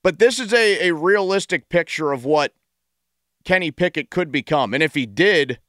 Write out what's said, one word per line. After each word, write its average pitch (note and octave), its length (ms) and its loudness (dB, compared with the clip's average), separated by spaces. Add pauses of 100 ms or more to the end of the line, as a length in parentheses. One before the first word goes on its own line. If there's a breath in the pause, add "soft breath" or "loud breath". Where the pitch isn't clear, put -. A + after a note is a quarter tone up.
But F3+ 160 0
this A#3+ 220 4
is A3+ 140 -4
a, G3+ 340 2
a F3 60 0
realistic F#3 720 0
picture D#3+ 460 -2
of A#2+ 100 -8
what D3 300 0 (880)
Kenny F3+ 260 0
Pickett E3 400 -4
could F3 220 -4
become. C3 420 -2
And C#3 80 -2
if D#3 140 -2
he C3+ 100 -4
did C#3+ 640 0